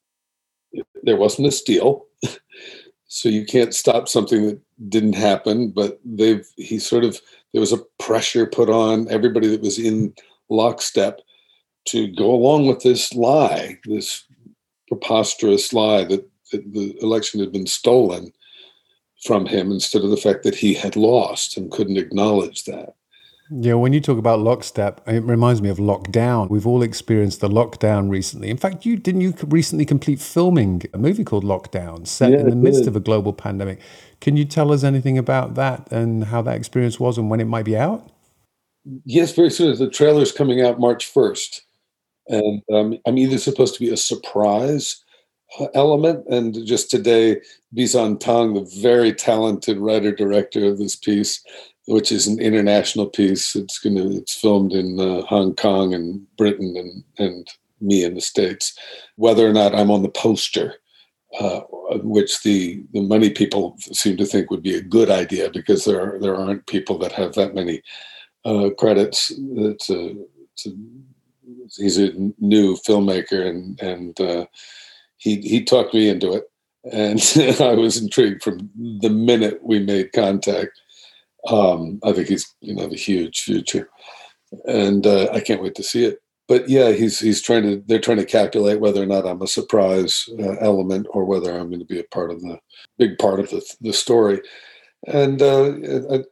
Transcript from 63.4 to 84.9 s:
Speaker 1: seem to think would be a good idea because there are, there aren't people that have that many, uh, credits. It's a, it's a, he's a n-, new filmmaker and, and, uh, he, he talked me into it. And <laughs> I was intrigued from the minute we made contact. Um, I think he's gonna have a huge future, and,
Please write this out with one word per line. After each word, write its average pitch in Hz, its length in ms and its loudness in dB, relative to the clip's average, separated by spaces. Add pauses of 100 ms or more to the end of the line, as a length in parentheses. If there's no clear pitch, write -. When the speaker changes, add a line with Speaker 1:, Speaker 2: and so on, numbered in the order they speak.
Speaker 1:
seem - 380 -4
to 98 100 0
think 95 240 -2
would 82 140 -6
be 92 100 -4
a 85 80 -6
good 101 280 2
idea 90 380 -2
because 92 360 -2
there 98 160 0
are, 98 180 -6
there 98 160 -2
aren't 95 320 -6
people 95 320 -4
that 90 140 -6
have 90 220 -4
that 98 200 -2
many, 87 280 -6 (640)
uh, 101 320 0
credits. 104 560 2 (220)
It's 107 340 -4
a, 90 280 -6 (380)
it's - 120 -16
a, 101 60 -10 (1040)
he's 101 220 0
a 101 80 4
n-, 95 340 -4
new 101 380 4
filmmaker 98 680 0
and, 90 320 -10
and, 90 400 -8
uh, 87 260 -4 (720)
he, 104 220 -2
he 113 220 0
talked 120 320 2
me 107 140 4
into 92 240 0
it. - 180 -6 (400)
And 107 300 -2 (160)
<laughs> 131 240 4
I 123 140 4
was 113 220 2
intrigued 107 460 0
from 98 320 -8
the 110 360 -4
minute 110 520 2
we 110 160 2
made 98 340 0
contact. 98 680 -2 (680)
Um, 90 540 2
I 107 100 2
think 87 140 -2
he's - 260 -2 (140)
gonna 98 160 -8
have 87 100 -8
a - 40 -8
huge 87 460 -2
future, - 460 -4 (800)
and, 101 400 2